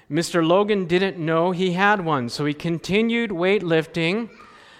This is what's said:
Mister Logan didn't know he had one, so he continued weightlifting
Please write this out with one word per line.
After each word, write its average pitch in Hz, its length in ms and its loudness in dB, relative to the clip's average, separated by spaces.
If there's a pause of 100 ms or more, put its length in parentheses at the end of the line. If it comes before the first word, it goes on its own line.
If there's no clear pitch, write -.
Mister 165 380 0
Logan 196 400 2
didn't 185 320 0
know 165 320 0
he 185 220 0
had 196 340 2
one, 135 240 0
so 143 160 -4
he 147 80 0
continued 214 800 -2
weightlifting 175 1000 0 (500)